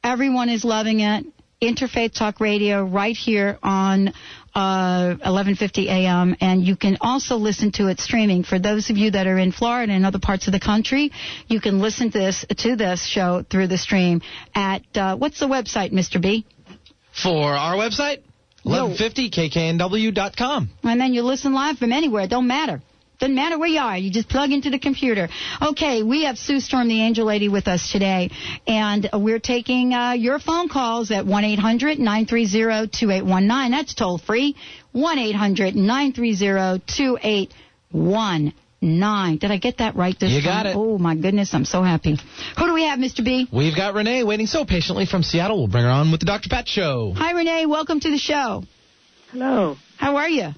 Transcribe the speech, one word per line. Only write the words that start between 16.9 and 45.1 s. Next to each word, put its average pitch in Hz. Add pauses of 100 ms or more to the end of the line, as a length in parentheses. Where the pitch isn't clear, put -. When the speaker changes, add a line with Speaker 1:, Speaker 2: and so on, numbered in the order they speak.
Speaker 2:
For 151
our 160
website? 233 (440)
Speaker 1:
No. 127
Speaker 2:
Eleven 233
fifty 220
K 160
K 165
N 165
W 214
dot 196
com. 240 (140)
Speaker 1:
And 240
then 254
you 233
listen 269
live 277
from 240
anywhere. 240
Don't 247
matter. 247 (380)
Doesn't 269
matter 311
where 330
you 311
are. 220
You 190
just 220
plug 269
into 285
the 262
computer. 240 (320)
Okay, 285
we 285
have 247
Sue 277
Storm, 247
the 220
Angel 226
Lady, 208
with 202
us 180
today. 190 (380)
And 208
we're 214
taking, 247
uh, 240
your 247
phone 330
calls 233
at 196
one 202
eight 208
hundred 233
nine 220
three 226
zero 220
two 214
eight 190
one 190
nine. 247
That's 277
toll 180
free. 269 (340)
One 302
eight 220
hundred 196
nine 254
three 240
zero 190 (100)
two 254
eight 208 (360)
one 165 (300)
nine. 180
Did 202
I 202
get 247
that 220
right 180
this 190
Speaker 2:
You 143
Speaker 1:
time? 190
Speaker 2:
got -
it. 185
Speaker 1:
Oh, 214
my 165
goodness. 196
I'm 143
so 180
happy. 165 (380)
Who 339
do 339
we 320
have, 285
Mister 262
B? 254
Speaker 2:
We've 151
got 196
Renee 226
waiting 214
so 294
patiently 180
from 175